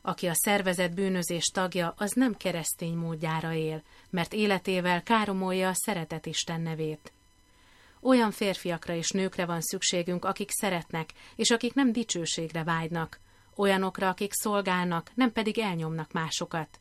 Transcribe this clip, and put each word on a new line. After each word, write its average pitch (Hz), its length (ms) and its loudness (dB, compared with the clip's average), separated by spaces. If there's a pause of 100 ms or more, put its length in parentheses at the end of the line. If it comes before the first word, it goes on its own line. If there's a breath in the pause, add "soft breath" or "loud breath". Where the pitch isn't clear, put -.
Aki 185 260 -4
a 165 80 0
szervezett 185 580 2
bűnözés 180 520 0
tagja, 180 520 0
az 208 140 -2
nem 247 260 2
keresztény 170 580 -4
módjára 165 600 -2
él, 156 280 -2 (280 loud breath)
mert 170 220 -2
életével 185 720 2
káromolja 190 680 2
a 185 60 0
szeretet 170 520 -4
Isten 165 340 -4
nevét. 160 520 -4 (880 soft breath)
Olyan 240 300 6
férfiakra 180 640 -2
és 170 160 -2
nőkre 190 340 0
van 170 160 -2
szükségünk, 175 640 -2
akik 190 260 -2
szeretnek, 170 600 -2 (260 loud breath)
és 226 140 2
akik 233 240 2
nem 262 180 4
dicsőségre 165 720 -2
vágynak. 165 540 -2 (360 soft breath)
Olyanokra, 190 540 2
akik 196 240 -2
szolgálnak, 180 840 0
nem 247 180 4
pedig 220 260 0
elnyomnak 165 540 -2
másokat. 160 680 -4